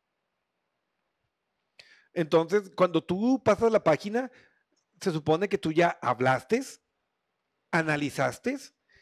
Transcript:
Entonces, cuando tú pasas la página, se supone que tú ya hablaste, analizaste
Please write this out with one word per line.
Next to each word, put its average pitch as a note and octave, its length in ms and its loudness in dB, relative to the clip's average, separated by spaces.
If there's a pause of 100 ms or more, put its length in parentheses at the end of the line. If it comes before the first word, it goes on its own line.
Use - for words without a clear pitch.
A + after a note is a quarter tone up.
(2250)
Entonces, E3+ 640 0
cuando F3 280 2
tú A3+ 400 -2
pasas A3 280 2
la G#3+ 120 2
página, G#3 480 -2 (720)
se F#3+ 100 -2
supone D#3 380 0
que F#3+ 80 -2
tú D#3+ 140 -4
ya E3+ 300 2
hablaste, B2+ 600 0 (1080)
analizaste D3 840 -2 (440)